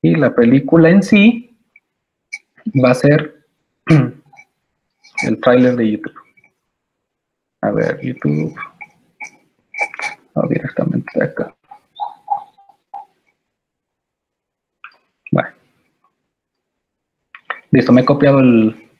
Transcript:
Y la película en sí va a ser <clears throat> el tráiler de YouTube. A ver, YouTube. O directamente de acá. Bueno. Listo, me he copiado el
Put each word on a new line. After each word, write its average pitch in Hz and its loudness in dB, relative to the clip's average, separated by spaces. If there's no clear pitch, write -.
Y 165 2
la 139 0
película 139 4
en 196 4
sí 220 2
va 127 4
a - 4
ser - 0
<clears throat> - -6
el - -4
tráiler 123 2
de 110 -2
YouTube. - -12
A 107 -4
ver, 107 -6
YouTube. 78 -6
O - -4
directamente - -6
de - -2
acá. - -10
Bueno. - -4
Listo, 127 2
me 123 6
he 123 -4
copiado 143 2
el 113 0